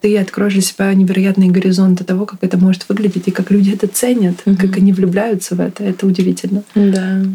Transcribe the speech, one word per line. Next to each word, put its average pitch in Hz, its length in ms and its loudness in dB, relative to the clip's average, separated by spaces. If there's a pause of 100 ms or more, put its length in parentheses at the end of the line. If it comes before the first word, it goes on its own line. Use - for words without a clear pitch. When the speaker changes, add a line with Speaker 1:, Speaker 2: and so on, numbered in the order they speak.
Speaker 1:
ты 208 160 2
откроешь 196 360 -2
для 196 100 2
себя 196 320 -2
невероятные 190 560 2
горизонты 185 520 2
того, 190 220 -2
как 190 180 -12
это 185 140 -2
может 185 320 2
выглядеть 202 380 -2
и 180 40 0
как 185 200 -4
люди 196 180 4
это 208 180 -2
ценят, 208 580 0
Speaker 2:
Мгм. 196 120 4
Speaker 1:
как 190 200 0
они 196 140 4
влюбляются 190 640 -2
в 180 40 -2
это. 180 240 -6
Это 196 240 -2
удивительно. 185 560 -2 (100)
Speaker 2:
Да. 190 480 0 (140)